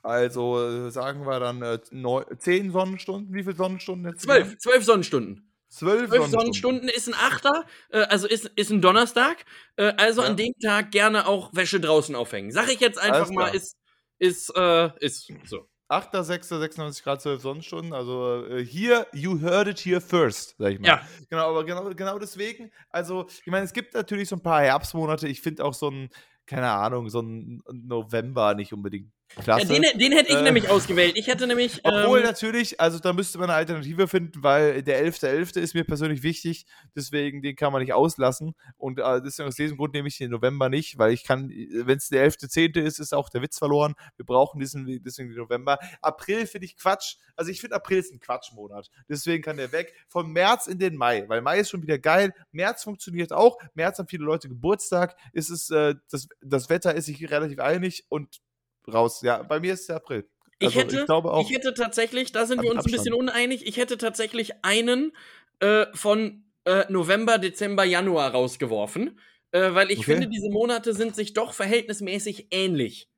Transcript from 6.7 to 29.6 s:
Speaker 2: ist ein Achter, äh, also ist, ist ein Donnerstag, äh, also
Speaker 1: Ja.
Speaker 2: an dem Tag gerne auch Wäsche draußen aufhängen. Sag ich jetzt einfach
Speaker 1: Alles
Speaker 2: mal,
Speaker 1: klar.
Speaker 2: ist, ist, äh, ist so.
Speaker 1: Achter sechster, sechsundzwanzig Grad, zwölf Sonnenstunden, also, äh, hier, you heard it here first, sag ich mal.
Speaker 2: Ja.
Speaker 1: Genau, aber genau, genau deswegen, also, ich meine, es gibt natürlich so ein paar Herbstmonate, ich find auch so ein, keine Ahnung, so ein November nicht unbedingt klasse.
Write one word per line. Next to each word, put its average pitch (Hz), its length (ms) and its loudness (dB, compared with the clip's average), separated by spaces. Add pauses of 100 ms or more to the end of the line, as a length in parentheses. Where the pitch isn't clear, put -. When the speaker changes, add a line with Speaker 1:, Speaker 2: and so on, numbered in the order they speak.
Speaker 2:
ist 233 180 -4
ein 233 60 -6
Achter, 277 520 0 (240)
äh, 214 100 0
also 202 280 2
ist, 220 180 -2 (100)
ist 208 160 0
ein 202 100 4
Donnerstag, 233 640 4 (300)
äh, 208 220 2
also 226 240 4
Speaker 1:
Ja. - 60 2
Speaker 2:
an 214 80 2
dem 226 260 0
Tag 208 300 0
gerne 208 360 4
auch 190 260 -2
Wäsche 185 260 0
draußen 151 360 2
aufhängen. 107 360 -6
Sag 226 180 0
ich 240 100 0
jetzt 240 180 4
einfach 190 220 2
Speaker 1:
Alles 180 100 0
Speaker 2:
mal, 185 180 0
Speaker 1:
klar. 190 80 -4
Speaker 2:
ist, - 220 -6 (400)
ist, 180 380 0
äh, 170 340 4 (100)
ist - 320 -4 (140)
so. - 240 -14 (180)
Speaker 1:
Achter 180 360 -2
sechster, 170 360 -6
sechsundzwanzig 151 440 -8
Grad, 139 180 -4
zwölf 139 200 -4
Sonnenstunden, 160 520 -10
also, 123 520 -4
äh, 123 180 -4
hier, 214 480 2
you 156 300 -2
heard 185 260 2
it 202 120 -6
here 180 220 0
first, 165 560 0
sag 101 140 2
ich 98 80 -4
mal. 101 80 4
Speaker 2:
Ja. 156 140 6 (280)
Speaker 1:
Genau, 160 200 0
aber 160 160 0
genau, 180 240 -6
genau 190 300 -6
deswegen, 214 520 -10 (180)
also, 180 380 -6
ich - 240 -12
meine, 190 140 0
es 180 80 -10
gibt 240 200 -8
natürlich 202 360 -4
so 196 60 -6
ein 175 80 -12
paar 160 180 4
Herbstmonate, 151 680 0
ich 135 140 -8
find 156 200 -6
auch 139 120 -2
so 147 160 -4
ein, 135 200 -10 (360)
keine 127 260 -2
Ahnung, 113 380 -2
so 117 120 -4
ein 113 400 -12 (100)
November 117 840 -2
nicht 101 180 -8
unbedingt 101 380 -10 (180)
klasse. 175 440 2